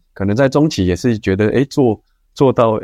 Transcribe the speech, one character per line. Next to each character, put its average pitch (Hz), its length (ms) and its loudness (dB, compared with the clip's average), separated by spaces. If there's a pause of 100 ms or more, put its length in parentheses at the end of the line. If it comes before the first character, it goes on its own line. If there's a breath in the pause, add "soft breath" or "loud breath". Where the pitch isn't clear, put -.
(140)
可 - 100 -6
能 202 120 0
在 139 120 2
中 143 220 0
期 95 160 -2
也 90 80 0
是 113 240 -2
觉 95 160 -2
得， 107 140 0
诶， 123 160 0
做， 127 360 0 (340)
做 131 180 2
到 113 320 0